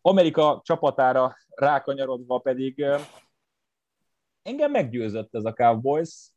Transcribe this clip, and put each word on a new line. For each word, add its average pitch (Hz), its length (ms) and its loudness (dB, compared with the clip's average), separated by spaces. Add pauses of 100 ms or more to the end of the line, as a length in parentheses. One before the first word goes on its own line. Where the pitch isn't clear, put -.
Amerika 160 640 4
csapatára 131 720 0 (120)
rákanyarodva 131 880 -2
pedig, 131 420 -4
ö, 143 160 0 (1500)
engem 285 280 -4
meggyőzött 117 640 -4
ez 107 100 -4
a 110 80 -4
Cowboys. 127 580 2 (260)